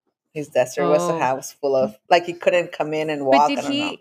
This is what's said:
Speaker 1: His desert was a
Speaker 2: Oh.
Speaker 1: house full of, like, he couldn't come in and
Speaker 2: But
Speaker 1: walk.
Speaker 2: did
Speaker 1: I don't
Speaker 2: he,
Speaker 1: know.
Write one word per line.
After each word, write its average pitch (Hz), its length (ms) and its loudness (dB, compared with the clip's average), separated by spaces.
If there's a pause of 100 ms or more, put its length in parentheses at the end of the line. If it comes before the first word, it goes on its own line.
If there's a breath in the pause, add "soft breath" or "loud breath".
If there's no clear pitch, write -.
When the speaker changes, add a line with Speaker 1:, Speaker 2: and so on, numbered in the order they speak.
(340)
Speaker 1:
His 151 160 -10
desert 143 380 0
was 175 220 2
a 165 40 0
Speaker 2:
Oh. 165 60 -4
Speaker 1:
house 131 340 -2
full 135 220 -2
of, 131 220 0 (120)
like, 175 160 4
he 175 80 -8
couldn't 175 380 0
come 156 220 -6
in 156 160 -2
and 147 160 -4
Speaker 2:
But 139 40 2
Speaker 1:
walk. 143 180 6
Speaker 2:
did 277 120 -2
Speaker 1:
I - 40 -4
don't 277 80 -4
Speaker 2:
he, 285 80 -2
Speaker 1:
know. 294 220 -6